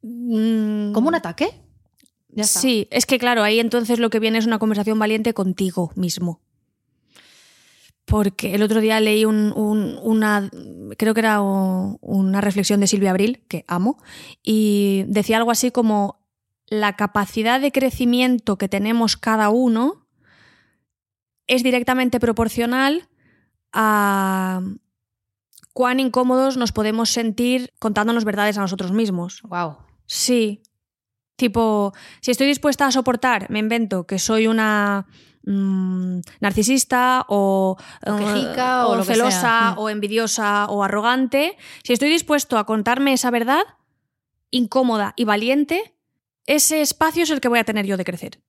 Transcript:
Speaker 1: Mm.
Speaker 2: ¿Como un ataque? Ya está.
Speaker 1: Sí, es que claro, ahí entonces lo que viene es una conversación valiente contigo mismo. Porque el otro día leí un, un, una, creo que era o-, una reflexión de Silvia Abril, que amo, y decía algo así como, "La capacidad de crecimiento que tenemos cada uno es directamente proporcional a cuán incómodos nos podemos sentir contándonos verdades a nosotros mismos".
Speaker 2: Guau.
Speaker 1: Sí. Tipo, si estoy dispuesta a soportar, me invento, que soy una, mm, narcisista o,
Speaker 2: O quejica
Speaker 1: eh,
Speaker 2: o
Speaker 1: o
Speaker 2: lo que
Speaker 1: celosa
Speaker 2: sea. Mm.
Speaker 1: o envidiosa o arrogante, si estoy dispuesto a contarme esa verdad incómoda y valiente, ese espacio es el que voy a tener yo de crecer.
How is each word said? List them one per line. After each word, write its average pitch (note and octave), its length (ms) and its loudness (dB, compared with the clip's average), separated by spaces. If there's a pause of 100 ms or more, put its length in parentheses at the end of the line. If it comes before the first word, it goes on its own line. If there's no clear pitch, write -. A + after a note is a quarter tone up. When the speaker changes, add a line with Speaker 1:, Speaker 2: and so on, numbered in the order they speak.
Speaker 1:
Mm. A3 920 -2
Speaker 2:
¿Como A3+ 140 2
un E4 80 2
ataque? E4 460 -4 (680)
Ya G#3+ 140 -4
está. - 160 0
Speaker 1:
Sí, A#3+ 320 0
es A#3+ 140 2
que C4 140 0
claro, A#3+ 240 2
ahí G#3+ 160 2
entonces A#3 400 0
lo A#3 100 2
que A3 100 0
viene A3 180 0
es A3 80 0
una A3+ 140 0
conversación G#3+ 400 0
valiente A3 340 0
contigo F#3 640 -2
mismo. F3 460 -4 (1600)
Porque G3+ 500 0
el G#3 80 2
otro A3 160 2
día A3 220 2
leí G#3+ 240 2
un, G#3+ 280 2
un, G#3+ 480 -2
una, G#3+ 480 0 (480)
creo A3 160 0
que G#3+ 60 0
era G#3+ 220 2
o-, G3 600 0
una F#3+ 380 0
reflexión G3+ 400 0
de G3+ 80 2
Silvia G3 220 2
Abril, G3+ 400 0
que - 180 -8
amo, F3+ 300 -2 (460)
y G3+ 640 2
decía G#3 300 0
algo A#3 140 0
así A#3+ 200 0
como, G#3+ 540 0 (420)
"La G#3 280 -2
capacidad G#3+ 640 0
de C#4 140 0
crecimiento B3 840 0
que G3 120 -4
tenemos A3 480 0
cada G#3+ 320 2
uno B3 580 0 (1400)
es B3+ 160 2
directamente B3+ 580 2
proporcional A#3 880 0 (640)
a G3 880 0 (1120)
cuán B3+ 260 0
incómodos B3+ 560 0
nos A#3+ 160 -2
podemos A3 380 -2
sentir A#3+ 680 -2
contándonos A3 460 0
verdades G#3 340 -2
a G#3 40 -4
nosotros F#3 320 -4
mismos". F#3 500 -4
Speaker 2:
Guau. F3 360 -8 (260)
Speaker 1:
Sí. A3+ 560 -2 (760)
Tipo, G#3+ 560 0 (260)
si - 120 -2
estoy C4+ 160 2
dispuesta C#4+ 380 2
a C4 60 2
soportar, A#3+ 580 0
me G#3+ 100 -2
invento, G#3+ 460 -2
que F#3+ 140 -4
soy A3 280 2
una, G#3 580 0 (400)
mm, F#3 720 -2 (220)
narcisista B3+ 880 0
o, G3 480 2 (280)
Speaker 2:
O G#3 120 -2
quejica B3+ 640 -2
Speaker 1:
eh, A#3+ 40 2
Speaker 2:
o A3 40 4
Speaker 1:
o A3+ 80 2
Speaker 2:
lo G3 80 0
que G3 80 0
Speaker 1:
celosa A3 260 2
Speaker 2:
sea. A3+ 360 2
Mm. - 40 -10
Speaker 1:
o G#3+ 100 -2
envidiosa G#3 760 -2
o G3+ 180 -2
arrogante, B3 720 0 (280)
si B3 100 0
estoy C#4 160 2
dispuesto D4 480 0
a G#3 80 0
contarme A#3+ 480 0
esa B3 180 0
verdad B3 300 0 (880)
incómoda A#3 640 0
y A#3+ 100 -2
valiente, C#4 680 -2 (520)
ese D4+ 360 0
espacio D#4+ 420 0
es D4+ 60 -2
el C#4+ 120 -2
que B3+ 80 -2
voy A#3+ 100 2
a A3 40 0
tener G#3 220 -2
yo G3 120 -2
de F3+ 80 -6
crecer. E3+ 440 -12